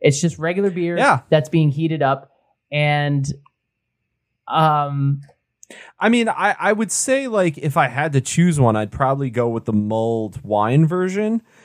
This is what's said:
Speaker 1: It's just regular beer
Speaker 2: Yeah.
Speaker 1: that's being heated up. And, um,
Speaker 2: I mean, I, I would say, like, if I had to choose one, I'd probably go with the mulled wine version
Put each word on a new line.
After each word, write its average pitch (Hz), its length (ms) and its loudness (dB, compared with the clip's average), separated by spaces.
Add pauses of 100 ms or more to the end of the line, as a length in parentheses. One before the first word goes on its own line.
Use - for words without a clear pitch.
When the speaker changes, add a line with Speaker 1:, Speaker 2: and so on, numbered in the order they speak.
Speaker 1:
It's 143 200 4
just 170 180 0
regular 180 320 -2
beer 175 260 -2
Speaker 2:
Yeah. 208 320 2
Speaker 1:
that's 151 220 2
being 160 200 2
heated 156 320 -2
up. 135 280 -2 (420)
And, 147 540 0 (1200)
um, 143 720 0 (760)
Speaker 2:
I 202 100 0
mean, 233 200 2
I, 196 300 0
I 196 140 0
would 208 200 -2
say, 269 360 -2
like, 185 300 0
if 143 180 -4
I 143 120 2
had 143 260 -4
to 135 60 2
choose 165 400 0
one, 113 160 4
I'd 107 160 -4
probably 135 380 -2
go 120 180 0
with 113 160 -4
the 117 80 -4
mulled 110 680 -2
wine 107 440 2
version 190 560 -2 (220)